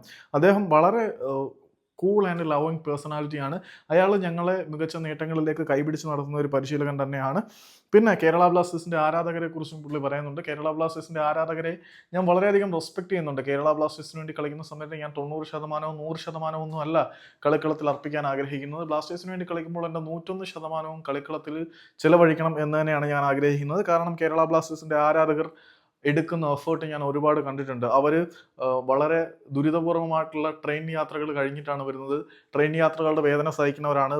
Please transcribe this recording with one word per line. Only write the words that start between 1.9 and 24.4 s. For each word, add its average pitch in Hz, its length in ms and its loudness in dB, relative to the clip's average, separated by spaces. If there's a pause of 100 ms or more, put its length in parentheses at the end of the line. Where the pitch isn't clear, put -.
cool 202 320 4
and 170 100 -4 (100)
loving 151 240 2 (120)
personality 147 580 -6
ആണ്. 151 120 -4 (360)
അയാൾ 185 180 6 (140)
ഞങ്ങളെ 175 280 0 (180)
മികച്ച 156 340 -4
നേട്ടങ്ങളിലേക്ക് 156 680 -2
കൈപിടിച്ച് 151 400 0
നടത്തുന്ന 143 320 -4
ഒരു 143 100 -2
പരിശീലകൻ 143 480 -2
തന്നെയാണ്. 139 380 -2 (540)
പിന്നെ 220 180 8 (100)
കേരള 165 300 6
ബ്ലാസ്റ്റേഴ്സിന്റെ 175 540 0
ആരാധകരെ 165 480 0
കുറിച്ചും 156 300 -10
പുള്ളി 147 160 -6
പറയുന്നുണ്ട്. 143 480 -4
കേരള 151 300 -2
ബ്ലാസ്റ്റേഴ്സിന്റെ 160 520 -4
ആരാധകരെ 160 440 -2 (400)
ഞാൻ 180 160 0
വളരെയധികം 196 480 4
റെസ്പെക്ട് 175 340 -6
ചെയ്യുന്നുണ്ട്. 147 360 -2
കേരള 143 300 2
ബ്ലാസ്റ്റേഴ്സിന് 151 440 -4
വേണ്ടി 156 160 -12
കളിക്കുന്ന 151 340 -6
സമയത്ത് 151 320 -12
ഞാൻ 147 140 -10
തൊണ്ണൂറ് 151 340 -6
ശതമാനവും 156 500 -6
നൂറ് 160 240 -8
ശതമാനവും 160 420 -6
ഒന്നും 156 180 -8
അല്ല 160 120 0 (480)
കളിക്കളത്തിൽ 151 480 2
അർപ്പിക്കാൻ 147 400 -4
ആഗ്രഹിക്കുന്നത്. 139 580 -6
ബ്ലാസ്റ്റേഴ്സിന് 175 420 -6
വേണ്ടി 180 160 -6
കളിക്കുമ്പോൾ 170 400 -6
എൻ്റെ 165 200 -6
നൂറ്റൊന്ന് 180 440 -8
ശതമാനവും 160 560 -8
കളിക്കളത്തിൽ 147 480 -6 (420)
ചെലവഴിക്കണം 160 640 6
എന്ന് 151 160 0
തന്നെയാണ് 151 360 0
ഞാൻ 143 160 0
ആഗ്രഹിക്കുന്നത്. 143 600 0
കാരണം 170 300 2
കേരള 160 300 4